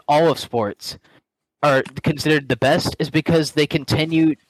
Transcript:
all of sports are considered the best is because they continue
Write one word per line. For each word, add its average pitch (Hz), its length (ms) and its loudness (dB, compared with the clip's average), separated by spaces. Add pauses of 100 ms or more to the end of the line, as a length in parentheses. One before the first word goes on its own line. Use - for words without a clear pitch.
all 156 220 4
of 131 80 -2
sports - 580 -6 (680)
are 139 200 2 (200)
considered 147 460 0
the 127 80 0
best 131 420 0
is 151 120 -4
because 160 420 0
they 151 140 0
continue 160 680 0 (160)